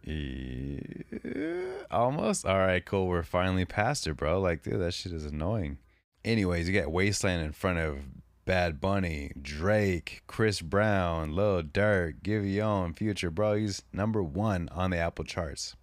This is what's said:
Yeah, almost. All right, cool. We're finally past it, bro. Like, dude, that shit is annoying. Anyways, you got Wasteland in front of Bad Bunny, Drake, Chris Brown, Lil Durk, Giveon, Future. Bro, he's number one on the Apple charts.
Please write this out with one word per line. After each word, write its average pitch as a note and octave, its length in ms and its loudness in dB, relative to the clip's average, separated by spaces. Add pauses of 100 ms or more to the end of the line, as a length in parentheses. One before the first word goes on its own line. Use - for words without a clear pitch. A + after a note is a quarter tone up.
Yeah, C2 720 -6 (1120)
almost. C#3 560 0
All F#2+ 120 4
right, F#2 260 4
cool. F#2+ 240 0
We're F2 160 2
finally F#2 400 2
past A#2 420 0
it, D#2 80 -2
bro. D#2 260 2
Like, E2+ 220 0
dude, G#2+ 180 -2
that F2 140 0
shit F2+ 180 -8
is D#2 120 -6
annoying. D2+ 540 -2 (460)
Anyways, F2+ 440 2
you G2 120 4
got D2+ 120 -2
Wasteland F#2 500 2
in D#2 80 -2
front F2 300 0
of D2 180 -2 (460)
Bad F2 360 2
Bunny, E2+ 520 0 (100)
Drake, F2+ 880 0
Chris A2 320 0
Brown, F2 720 2
Lil F#2+ 300 2
Durk, F#2 580 2
Giveon, G2+ 760 0
Future. F#2+ 360 -2
Bro, G#2 240 2
he's G#2 260 -2 (100)
number G#2+ 300 0
one F2 460 0
on F#2 240 0
the F2 60 0
Apple E2+ 260 -2
charts. - 580 -6